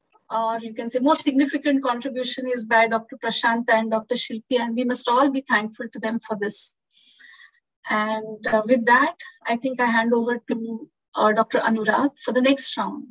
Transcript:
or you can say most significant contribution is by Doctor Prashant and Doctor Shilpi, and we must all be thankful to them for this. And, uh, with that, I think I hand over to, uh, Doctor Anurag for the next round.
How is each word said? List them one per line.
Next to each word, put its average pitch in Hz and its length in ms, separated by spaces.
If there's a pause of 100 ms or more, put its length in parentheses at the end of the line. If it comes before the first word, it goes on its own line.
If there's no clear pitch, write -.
(320)
or 226 300
you 226 120
can 233 160
say 254 100
most 302 220
significant 277 600
contribution 254 640
is 247 160
by 226 240
Doctor 226 340
Prashant 233 460
and 226 240
Doctor 220 240
Shilpi, 240 420
and 233 160
we 240 120
must 247 240
all 262 200
be 269 120
thankful 220 500
to - 80
them 220 180
for 220 220
this. - 380 (1120)
And, 220 580
uh, 220 180
with 233 200
that, 262 300 (300)
I 233 120
think 254 240
I 247 40
hand 233 280
over 233 240 (120)
to, 226 400 (260)
uh, 214 180
Doctor 220 260
Anurag 220 520 (120)
for 247 80
the 247 80
next 269 380
round. - 340